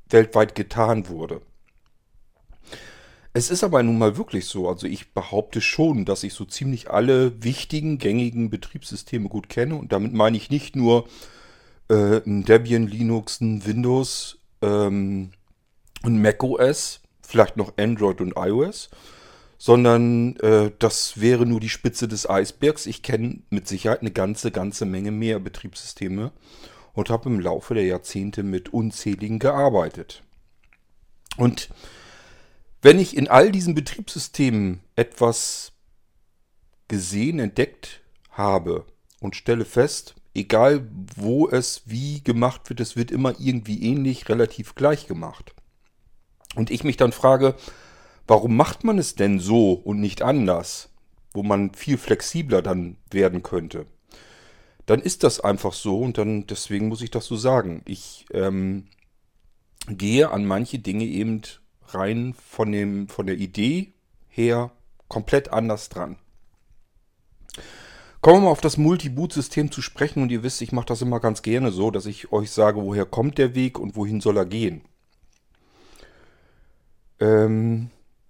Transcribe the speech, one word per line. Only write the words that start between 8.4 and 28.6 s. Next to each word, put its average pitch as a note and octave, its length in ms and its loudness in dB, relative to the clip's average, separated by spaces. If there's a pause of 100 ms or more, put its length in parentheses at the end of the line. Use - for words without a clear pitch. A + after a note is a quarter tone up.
Betriebssysteme - 800 -8
gut G#2 180 -8
kenne. C3+ 280 -2
Und - 180 -6
damit G2+ 180 0
meine A2 240 4
ich - 140 -6
nicht C#3+ 260 -4
nur, A#2 320 4 (840)
äh, G#2+ 360 4
ein G#2 180 -2
Debian A2+ 440 6
Linux, A2 520 -2
ein A2 260 -2
Windows, B2 720 -2 (220)
ähm, G2 680 0 (720)
ein A#2 180 2
mac G#2+ 220 4
O C3 140 -2
S, - 420 0 (220)
vielleicht - 340 4
noch G2+ 220 -6
Android G#2 420 0
und F2+ 180 -4
I F#2 140 0
O A#2+ 120 2
S, - 260 -8 (680)
sondern, A#2+ 800 4
äh, G#2+ 420 6
das - 420 -2
wäre A#2+ 240 4
nur A#2 160 0
die A2 80 -6
Spitze - 400 -4
des G#2+ 200 -6
Eisbergs. G2+ 560 0
Ich - 160 -10
kenne - 480 -4
mit G#2 160 -4
Sicherheit G#2+ 360 -2
eine A2 100 -6
ganze, G#2 400 -4
ganze G2+ 340 -6
Menge F#2+ 260 -6
mehr A2 280 -2
Betriebssysteme F#2+ 960 -10 (600)
und G#2+ 160 -4
habe A2+ 200 -2
im A2+ 100 0
Laufe F2 360 -4
der G#2 100 2
Jahrzehnte G2 580 -6
mit F#2+ 300 -6